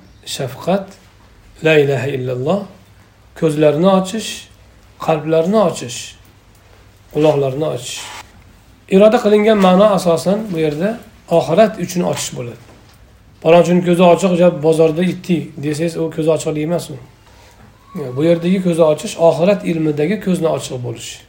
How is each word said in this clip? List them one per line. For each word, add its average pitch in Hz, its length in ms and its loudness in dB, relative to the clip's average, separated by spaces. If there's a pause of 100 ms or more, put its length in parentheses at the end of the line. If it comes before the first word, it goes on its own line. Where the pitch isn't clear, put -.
(220)
shafqat, 170 640 -6 (760)
la 156 160 4
ilaha 139 300 0
illalloh, 131 520 -4 (760)
ko'zlarni 156 520 2
ochish, 196 420 -2 (720)
qalblarni 160 580 0
ochish, 156 400 -4 (1120)
quloqlarni 147 640 0
ochish. - 260 -12 (880)
Iroda 208 300 6
qilingan 214 400 4
ma'no 190 360 6
asosan 175 440 0 (100)
bu 170 100 -6
yerda 160 400 -2 (280)
oxirat 170 520 2
uchun 175 240 -4
ochish - 320 -4
bo'ladi. 120 280 -12 (800)
"Palonchini 175 420 4
ko'zi 175 180 2
ochiq, 175 340 4
jab 170 260 4
bozorda 160 400 2
itdi", 175 360 -2 (180)
desangiz, 151 400 -4
u 165 140 -4
ko'zi 156 200 -2
ochiqligi 151 380 -2
emas 170 220 -4
u. 131 60 -14 (1160)
Bu 135 100 -4
yerdagi 175 380 0
ko'zi 170 200 2
ochish 156 360 0
oxirat 170 460 2
ilmidagi 160 560 -2
ko'zni 165 280 -2
ochiq 135 340 -6
bo'lish. 120 280 -10 (180)